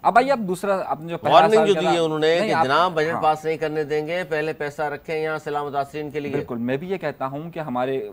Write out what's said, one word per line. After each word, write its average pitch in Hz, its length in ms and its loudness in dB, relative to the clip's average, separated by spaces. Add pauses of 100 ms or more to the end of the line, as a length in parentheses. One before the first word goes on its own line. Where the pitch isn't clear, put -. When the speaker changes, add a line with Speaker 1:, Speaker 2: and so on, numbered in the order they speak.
Speaker 1:
अब 185 140 6
आइए, 262 100 4
अब 277 100 2
दूसरा, 196 360 -2
आपने 151 340 -4
जो 170 80 -6
पहला 143 180 2
Speaker 2:
वार्निंग 165 200 8
Speaker 1:
सवाल 214 140 6
Speaker 2:
जो 196 60 4
Speaker 1:
करा 175 80 0
Speaker 2:
दी 170 140 2
है 165 60 2
उन्होंने 156 360 2
Speaker 1:
नहीं, 208 80 0
Speaker 2:
कि 160 60 0
Speaker 1:
आप 160 140 2
Speaker 2:
जनाब, 165 280 4
बजट 160 180 0
Speaker 1:
हाँ। 104 100 -2
Speaker 2:
पास 156 240 0
नहीं 160 120 -2
करने 156 260 -2
देंगे, 151 400 -2
पहले 156 280 -2
पैसा 147 360 -4
रखें 156 340 -6
यहाँ 156 160 -2
सलाह 147 260 -4
मुतासरीन 143 460 -6
के 147 100 -6
लिए। 143 120 -6
Speaker 1:
बिल्कुल, 143 260 -4
मैं 127 200 -2
भी 180 80 -8
ये 185 120 -4
कहता 143 280 -6
हूँ 147 240 -8
कि 165 100 -10
हमारे 127 520 -4